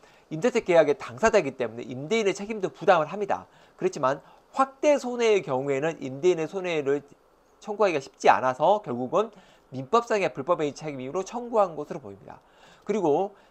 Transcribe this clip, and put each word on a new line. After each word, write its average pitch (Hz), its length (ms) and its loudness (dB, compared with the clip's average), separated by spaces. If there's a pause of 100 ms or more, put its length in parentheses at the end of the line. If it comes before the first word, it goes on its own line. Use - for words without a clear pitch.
(300)
임대차 220 300 -2
계약의 156 380 4
당사자이기 170 580 0
때문에 117 280 -6
임대인의 170 500 -2
책임도 202 360 -6
부담을 170 360 2
합니다. 147 400 -6 (300)
그렇지만 156 440 -2 (320)
확대 269 460 2
손해의 233 440 2
경우에는 139 600 -2
임대인의 156 460 0
손해를 151 540 -2 (580)
청구하기가 202 400 0
쉽지 - 280 0
않아서 131 540 2
결국은 147 480 -2 (400)
민법상의 185 640 0
불법행위 151 400 0
책임으로 147 500 -8
청구한 220 520 -2
것으로 147 240 -10
보입니다. 98 400 -18 (440)
그리고 190 520 0 (140)